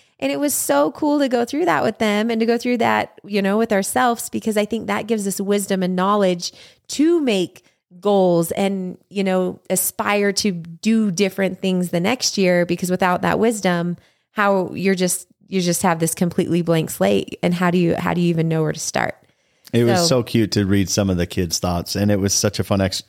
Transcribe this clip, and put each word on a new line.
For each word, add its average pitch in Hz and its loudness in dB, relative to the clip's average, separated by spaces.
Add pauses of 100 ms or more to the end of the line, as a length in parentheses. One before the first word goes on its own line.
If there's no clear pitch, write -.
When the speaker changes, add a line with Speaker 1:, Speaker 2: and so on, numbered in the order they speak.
(200)
Speaker 1:
And 269 -2
it 285 -4
was 285 0
so 285 0
cool 294 0
to 277 2
go 240 0
through 302 -2
that 339 2
with - -2
them 214 0
and 226 0
to 226 2
go 233 2
through 247 -2
that, 220 0
you 202 -2
know, 196 0
with 226 0
ourselves, 233 0
because 214 -4
I 208 2
think 214 -6
that 208 -4
gives 214 -2
us 190 -4
wisdom 196 0
and 180 0
knowledge 185 0 (380)
to 330 2
make 202 -2 (360)
goals 180 2
and, 190 -2 (120)
you 196 -4
know, 185 0 (100)
aspire 202 0
to 202 0
do 180 0
different 190 -2
things 185 0
the 175 -2
next 214 -2
year, 180 2
because 175 -4
without 180 0
that 170 0
wisdom, 180 0 (360)
how 196 0
you're 190 0
just, 180 -2 (200)
you 190 -2
just 175 0
have 170 2
this 165 -2
completely 175 0
blank 165 0
slate. - 0
And 175 2
how 175 0
do 180 2
you, 170 2
how 175 -2
do 175 0
you 170 2
even 160 0
know 160 0
where 151 -2
to 151 -10
start? - -4 (560)
Speaker 2:
It 117 4
was 120 4
Speaker 1:
So 170 2
Speaker 2:
so 127 2
cute 113 0
to 104 2
read 95 2
some 101 0
of 92 2
the 85 0
kids' 87 -4
thoughts. 87 -4
And 104 0
it 101 2
was 98 0
such - 0
a 98 -2
fun 98 0
ex-, 98 -2